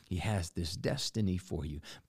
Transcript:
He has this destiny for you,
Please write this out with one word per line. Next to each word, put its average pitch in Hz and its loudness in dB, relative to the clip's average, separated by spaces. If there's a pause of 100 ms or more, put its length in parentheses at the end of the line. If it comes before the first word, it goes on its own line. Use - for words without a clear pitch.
He 92 -2
has 90 2
this 85 -2
destiny 104 2
for 82 -2
you, 76 -4 (280)